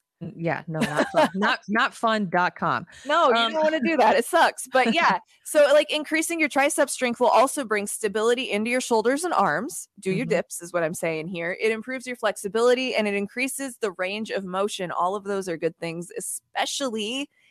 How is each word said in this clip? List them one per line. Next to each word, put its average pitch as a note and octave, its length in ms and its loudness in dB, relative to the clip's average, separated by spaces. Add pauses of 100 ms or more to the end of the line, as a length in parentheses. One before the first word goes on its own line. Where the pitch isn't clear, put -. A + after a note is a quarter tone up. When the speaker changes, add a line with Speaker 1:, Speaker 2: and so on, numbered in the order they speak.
(220)
Speaker 1:
N-, E3 140 -10
yeah, D#3+ 320 -4
no, D#3+ 120 -6
not D3 340 -2
fun. D#4 180 2
Speaker 2:
<laughs> - 40 -8
Speaker 1:
Not, A3 240 0 (100)
not A3+ 240 0
fun A3 360 0
dot F3 280 0
com. C#3 280 -2 (200)
Speaker 2:
No, D4+ 240 4
you A3+ 60 4
Speaker 1:
Um, A#3 180 2
Speaker 2:
don't D#4 100 0
wanna D#4 160 2
do D#4+ 160 0
that. A#3+ 220 4
It A#3 80 2
sucks. - 420 2
But B3+ 260 2
Speaker 1:
<laughs> - 0 -
Speaker 2:
yeah, B3 260 2 (260)
so, D4 260 6
like, D4+ 220 6
increasing D#4 480 -2
your D4 80 2
tricep C#4+ 400 2
strength A#3+ 320 -2
will A#3+ 80 6
also C4 340 4
bring G#3 240 -2
stability A3 640 0
into G#3+ 180 0
your B3+ 120 0
shoulders B3 420 0
and E4+ 100 -2
arms. G3 540 0 (140)
Do F#3+ 100 -2
your F#3 140 -2
Speaker 1:
Mm-hmm. E3 60 -4
Speaker 2:
dips - 300 -2
is E3+ 120 -10
what E3+ 100 0
I'm D#3+ 100 -2
saying E3 360 -4
here. F3 320 -6
It A3 100 2
improves A#3+ 340 -6
your B3 120 -8
flexibility A#3 800 0
and G#3+ 120 0
it G3+ 60 -2
increases B3 640 -6
the G#3 160 -4
range G3 360 -6
of G#3+ 140 -4
motion. F#3+ 480 -4
All F3+ 240 -2
of G3+ 80 -8
those G3 240 -4
are E3+ 80 -4
good E3 240 -4
things, E3+ 380 -8
especially A#3+ 1120 -6 (220)